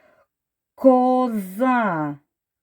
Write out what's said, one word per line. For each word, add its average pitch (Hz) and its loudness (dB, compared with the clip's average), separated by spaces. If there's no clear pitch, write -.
Коза, 233 0